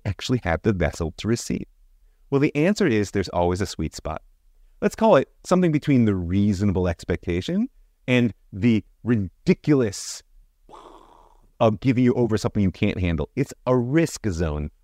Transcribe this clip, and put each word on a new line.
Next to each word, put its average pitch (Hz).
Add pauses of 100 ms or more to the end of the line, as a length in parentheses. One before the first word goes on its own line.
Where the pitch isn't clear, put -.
actually 120
have 82
the 113
vessel 80
to -
receive? - (640)
Well, 139
the 151
answer 185
is 107
there's 98
always 87
a 95
sweet 80
spot. - (600)
Let's 202
call 220
it 135 (140)
something 180
between 139
the 104
reasonable 92
expectation 92 (400)
and 120 (200)
the 107 (200)
ridiculous 120 (1400)
of 110
giving 127
you 120
over 113
something 104
you 92
can't -
handle. 85
It's 131 (120)
a 127
risk 127
zone 78 (120)